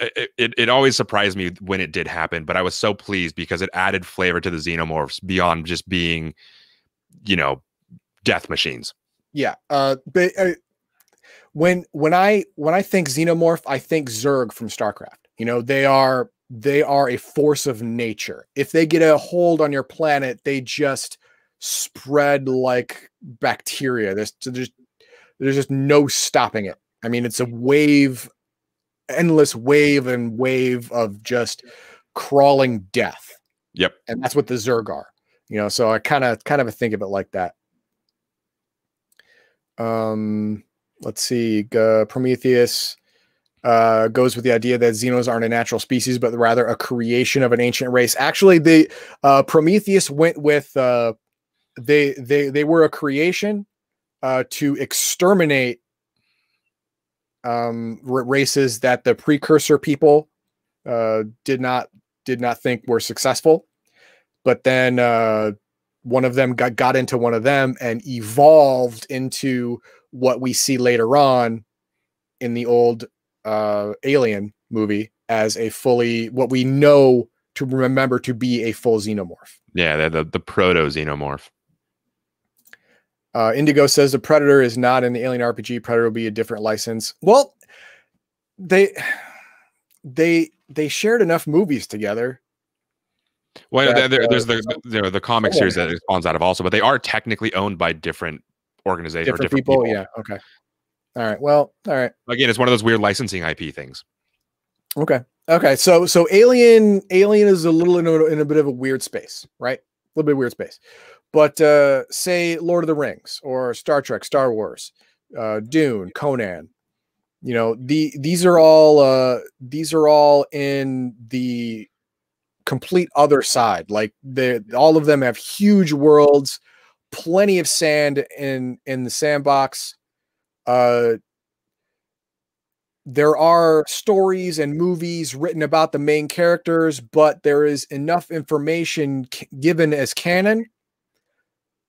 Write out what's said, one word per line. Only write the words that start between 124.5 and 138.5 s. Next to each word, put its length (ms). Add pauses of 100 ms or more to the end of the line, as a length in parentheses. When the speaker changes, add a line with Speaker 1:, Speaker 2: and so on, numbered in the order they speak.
Speaker 2:
all 200
of 100
them 160
have 140
huge 560
worlds, 680 (500)
plenty 480
of 80
sand 580 (140)
in, 480
in 160
the 80
sandbox. 880 (680)
Uh, 480 (1900)
there 300
are 520
stories 720
and 180
movies 580
written 280
about 300
the 60
main 300
characters, 720
but 420
there 220
is 200
enough 460
information 1000